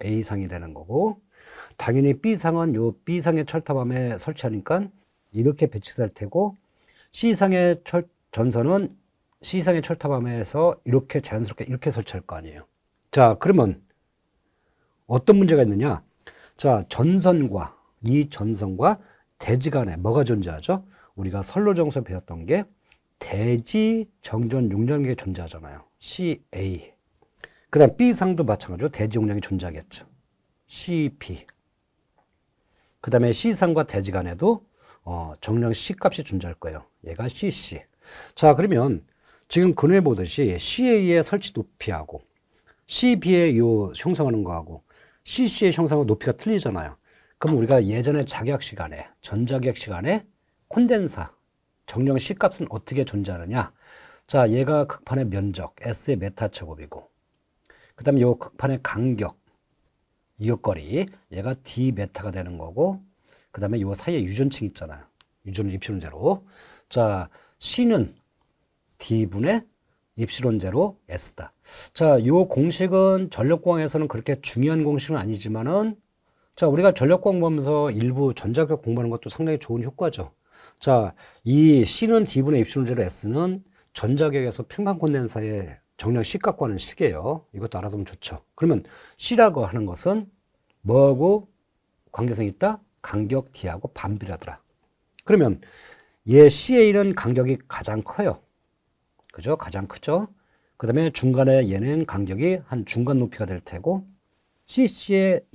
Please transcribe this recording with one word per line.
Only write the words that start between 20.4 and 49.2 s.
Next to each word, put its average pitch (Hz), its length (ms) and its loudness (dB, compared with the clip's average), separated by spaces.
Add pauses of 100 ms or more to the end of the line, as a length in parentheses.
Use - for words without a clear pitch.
우리가 98 260 -6
선로 202 320 0
정수에 147 280 0
배웠던 85 440 -12
게 180 180 0 (540)
대지 208 920 -2 (120)
정전 117 480 -2
용량이 127 460 0
존재하잖아요. 80 680 -12 (140)
씨에이. 95 960 -8 (760)
그다음 147 280 6
B상도 185 480 2
마찬가지로 107 460 -4
대지 110 280 -2
용량이 104 220 -2
존재하겠죠. 87 680 -8 (600)
씨피. - 800 -6 (1500)
그다음에 120 320 2
C상과 170 520 2
대지 95 280 -6
간에도, 92 540 -2 (360)
어, 85 380 -10
정량 117 320 0
C값이 - 520 -4
존재할 85 300 -8
거예요. 80 300 -14 (200)
얘가 82 240 -8
씨씨. - 520 -6 (540)
자, 151 200 8
그러면 127 500 0 (440)
지금 175 260 2
근해 185 260 4
보듯이 98 580 0
씨에이의 196 640 2
설치 196 320 -4
높이하고 80 680 -8 (640)
씨비의 175 720 4
요 110 360 2
형성하는 143 480 -2
거하고 82 420 -10 (400)
씨씨의 214 480 0
형성하고 147 340 2
높이가 107 260 0
틀리잖아요. 98 640 -4 (420)
그럼 156 200 2
우리가 113 260 4
예전에 120 400 0
작약 123 380 -6
시간에, 78 440 -12 (140)